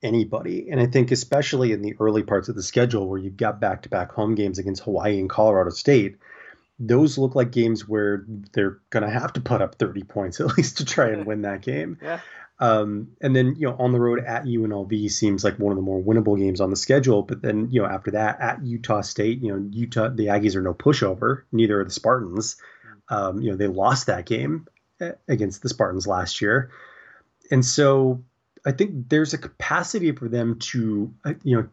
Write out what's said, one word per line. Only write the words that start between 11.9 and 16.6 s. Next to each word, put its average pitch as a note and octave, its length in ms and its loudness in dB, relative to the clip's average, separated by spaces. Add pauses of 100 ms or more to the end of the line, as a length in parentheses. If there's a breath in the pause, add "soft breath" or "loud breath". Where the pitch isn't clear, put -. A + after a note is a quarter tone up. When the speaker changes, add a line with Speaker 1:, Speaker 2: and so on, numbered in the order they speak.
Speaker 2:
Yeah. E3 180 -8 (400 loud breath)
Speaker 1:
Um, G#2+ 500 0 (120)
and C3 140 2
then, C3 200 4
you D3+ 120 -2
know, A#2+ 100 -2
on B2+ 140 2
the B2 80 4
road A#2+ 260 2
at A#2+ 220 -4
U A#2 160 0
N G#2+ 80 -2
L G2+ 140 -6
V G#2 240 -2
seems G2+ 340 0
like G2+ 160 0
one G2+ 120 2
of F#2+ 40 0
the F#2+ 80 -2
more F#2+ 180 -2
winnable G#2 380 4
games F#2+ 200 2
on F#2+ 120 2